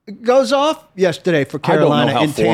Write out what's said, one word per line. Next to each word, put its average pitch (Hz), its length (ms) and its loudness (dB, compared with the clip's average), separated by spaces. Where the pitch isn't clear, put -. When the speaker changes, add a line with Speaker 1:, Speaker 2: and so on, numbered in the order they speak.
Speaker 1:
goes 247 280 2
off 285 320 -2
yesterday 175 480 -2
for 143 200 -10
Speaker 2:
I - 40 -6
don't 165 80 2
know 156 40 2
Speaker 1:
Carolina 147 240 0
Speaker 2:
how 123 100 0
Speaker 1:
in 151 80 -2
tandem 110 220 -2